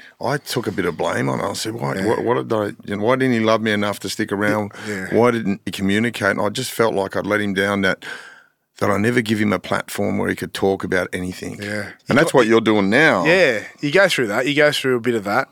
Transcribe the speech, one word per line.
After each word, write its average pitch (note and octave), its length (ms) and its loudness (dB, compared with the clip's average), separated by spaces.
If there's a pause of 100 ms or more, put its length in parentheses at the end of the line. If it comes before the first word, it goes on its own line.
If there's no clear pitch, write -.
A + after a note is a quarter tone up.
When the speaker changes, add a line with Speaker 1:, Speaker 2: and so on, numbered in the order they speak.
(200)
Speaker 1:
I B2+ 160 -2
took A#2+ 300 -4
a G#2+ 40 -4
bit F#2 140 -2
of E2 140 -2
blame G#2+ 320 -2
on C2 100 -2
it. E2+ 80 -4
I G#2 60 -6
said, A2 220 -6
"Why, C#3 180 -4
Speaker 2:
Yeah. F#2+ 120 -4
Speaker 1:
what, A2+ 180 0
what A#2 100 0
did B2+ 180 -4
I, G#2+ 140 0 (180)
you G2+ 120 -6
know, G#2 60 -4
why B2 140 2
didn't C3 160 2
he A2+ 80 2
love A2 220 2
me A2 100 0
enough G#2 280 -2
to F#2+ 100 -6
stick G#2+ 200 -4
around? G#2 420 -2 (140)
Speaker 2:
Yeah. G2 280 -8
Speaker 1:
Why A#2 160 6
didn't G#2 340 -2
he G2 80 -8
communicate?" G#2 600 0
And F#2 100 -2
I G#2 80 0
just A#2+ 220 -6
felt A2+ 220 2
like F#2+ 220 -2
I'd F#2 100 -2
let G#2 140 0
him G2+ 140 -2
down, G2 260 0
that, F#2+ 240 0 (760)
that G#2 100 2
I G2 80 2
never A#2+ 240 2
give G#2+ 160 0
him G#2 160 2
a F#2 40 0
platform G2+ 600 -4
where F#2+ 100 -2
he F#2 80 -2
could - 160 -8
talk F#2+ 320 0
about F#2 300 -2
anything. F#2 480 -8
Speaker 2:
Yeah. G2+ 80 -10
Speaker 1:
And G#2 220 -8 (180)
Speaker 2:
You A2 60 2
Speaker 1:
that's D#3+ 160 2
Speaker 2:
got - 20 -2
Speaker 1:
what B2 140 6
you're A2+ 120 6
doing G#2+ 300 4
now. B2+ 340 4
Speaker 2:
Yeah. D3+ 380 4 (180)
You D3 120 -4
go F#3+ 160 6
through B2+ 180 0
that. A#2 200 -2
You C#3+ 80 0
go D3 180 4
through C3 240 0
a A#2 40 0
bit A#2 140 0
of G#2 100 -2
that. A2+ 280 0